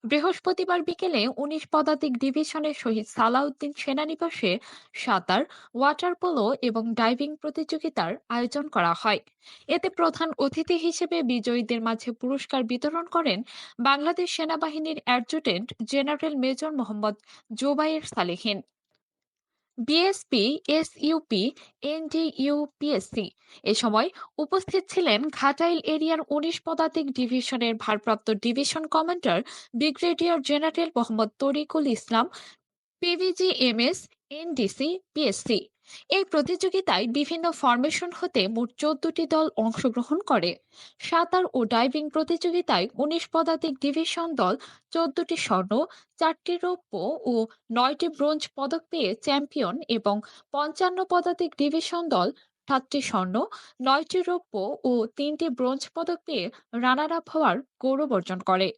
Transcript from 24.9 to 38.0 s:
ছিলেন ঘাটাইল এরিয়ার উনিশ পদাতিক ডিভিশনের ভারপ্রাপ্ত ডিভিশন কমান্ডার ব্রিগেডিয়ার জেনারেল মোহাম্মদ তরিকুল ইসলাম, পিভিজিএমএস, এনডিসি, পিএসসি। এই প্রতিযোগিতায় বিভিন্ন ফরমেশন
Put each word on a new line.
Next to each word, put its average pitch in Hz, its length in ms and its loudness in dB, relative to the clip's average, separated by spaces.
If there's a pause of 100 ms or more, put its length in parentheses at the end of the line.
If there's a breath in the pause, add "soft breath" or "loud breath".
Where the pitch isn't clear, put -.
ছিলেন 294 260 4 (200)
ঘাটাইল 320 400 2 (140)
এরিয়ার 311 360 0
উনিশ 302 360 -2
পদাতিক 320 480 0
ডিভিশনের 240 600 0 (100)
ভারপ্রাপ্ত 214 440 0 (180)
ডিভিশন 285 420 0
কমান্ডার 320 520 2 (360 loud breath)
ব্রিগেডিয়ার 330 680 2
জেনারেল 311 540 0
মোহাম্মদ 220 340 0 (100)
তরিকুল 294 460 0 (100)
ইসলাম, 226 300 0 (760 loud breath)
পিভিজিএমএস, 349 960 2 (400)
এনডিসি, 277 500 -2 (240)
পিএসসি। 233 460 0 (500 loud breath)
এই 381 220 2
প্রতিযোগিতায় 349 760 2 (120)
বিভিন্ন 330 280 -2 (140)
ফরমেশন 285 600 2